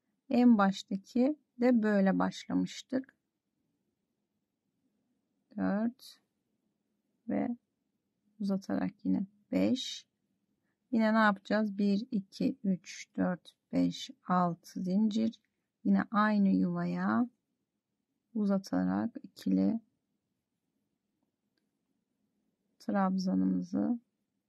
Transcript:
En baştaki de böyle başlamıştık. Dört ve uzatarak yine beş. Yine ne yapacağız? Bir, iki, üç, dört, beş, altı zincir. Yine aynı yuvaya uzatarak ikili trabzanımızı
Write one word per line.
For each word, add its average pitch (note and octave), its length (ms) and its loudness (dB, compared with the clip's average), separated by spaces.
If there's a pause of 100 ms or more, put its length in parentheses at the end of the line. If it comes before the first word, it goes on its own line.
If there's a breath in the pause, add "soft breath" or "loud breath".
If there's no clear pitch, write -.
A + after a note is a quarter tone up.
(280)
En A#3+ 300 6
baştaki G3+ 760 0 (240)
de A#3+ 220 4
böyle G3 360 2
başlamıştık. F#3 1000 -4 (2500)
Dört A2 640 -6 (1080)
ve - 280 -4 (840)
uzatarak G3 640 -4
yine F#3+ 220 -2 (260)
beş. G#3+ 540 -2 (840)
Yine A3 240 2
ne A3 40 4
yapacağız? G#3 600 0
Bir, G3+ 320 0
iki, G3 540 -4
üç, - 520 -6
dört, F#3 380 -4 (180)
beş, F3 380 -2 (160)
altı F3+ 560 -2
zincir. G#3+ 580 0 (440)
Yine G3 260 2
aynı G#3 380 2
yuvaya F#3 800 0 (1080)
uzatarak G3 880 -2
ikili F#2+ 580 -2 (3000)
trabzanımızı F#3+ 1200 0 (480)